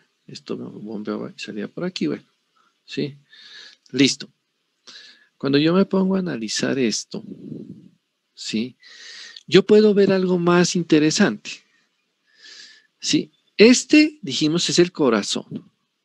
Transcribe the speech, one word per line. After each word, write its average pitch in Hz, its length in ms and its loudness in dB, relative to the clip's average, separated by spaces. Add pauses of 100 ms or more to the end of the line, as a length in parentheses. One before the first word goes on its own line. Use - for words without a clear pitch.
(260)
esto 120 300 -14
me 120 80 -12
bombeaba 107 680 -12
y - 80 -20
salía 104 300 -12
por - 160 -12
aquí, 180 240 -6
bueno, - 160 -8 (600)
¿sí? 143 320 -10 (760)
Listo. 127 360 0 (1120)
Cuando 139 200 0
yo 156 160 2
me 190 100 4
pongo 190 320 0
a 190 40 -2
analizar 127 560 -4
esto, 110 460 -4 (1120)
¿sí? 120 420 -8 (680)
Yo 175 180 4
puedo 214 300 4
ver 196 160 4
algo 185 300 0
más 175 340 2
interesante, 156 760 0 (1500)
¿sí? - 320 -4 (260)
Este, 294 640 4
dijimos, 151 480 -2
es 151 100 2
el 180 100 2
corazón, - 800 -2 (340)